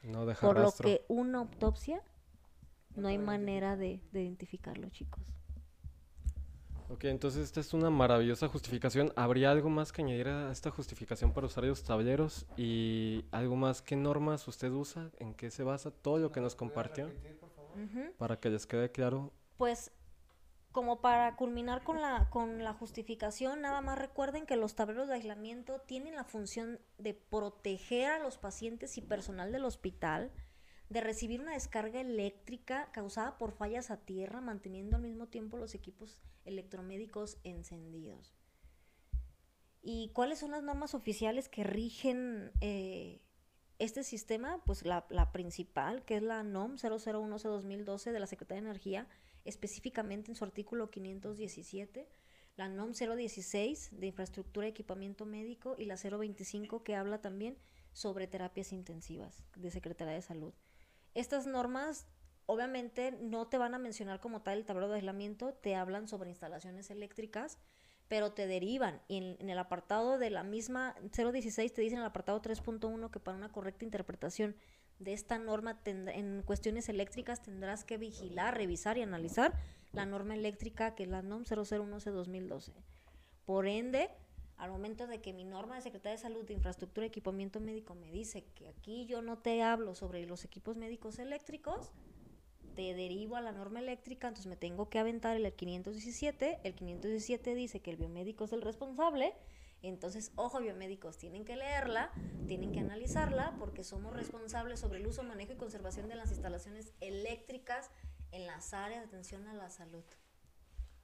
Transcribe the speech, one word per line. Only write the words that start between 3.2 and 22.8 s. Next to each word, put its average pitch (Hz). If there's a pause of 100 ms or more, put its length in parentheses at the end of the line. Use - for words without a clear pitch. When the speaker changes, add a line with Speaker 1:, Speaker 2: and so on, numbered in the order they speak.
Speaker 2:
manera 196
de, 190
Speaker 3:
identificar. 185
Speaker 2:
de 190
identificarlo, -
chicos. - (1700)
Speaker 1:
Ok, 127
entonces 135
esta 147
es 147
una 165
maravillosa 120
justificación. 131
¿Habría 123
algo 147
más 156
que 165
añadir 123
a 143
esta 147
justificación -
para 135
usar 123
los 135
tableros? 127 (100)
¿Y 113
algo 123
más? 131
¿Qué -
normas 147
usted 127
usa? 143
¿En 113
qué 120
se -
basa 135
todo 147
lo 160
que 139
nos 123
Speaker 3:
¿Puede 120
Speaker 1:
compartió? 143
Speaker 3:
repetir, 151
por 170
favor? 147
Speaker 2:
Ujú. 233
Speaker 1:
Para 113
que 123
les 107
quede 120
claro. 135 (240)
Speaker 2:
Pues, 240 (800)
como 240
para 240
culminar 247
con 320
la, 254
con 226
la 220
justificación, 226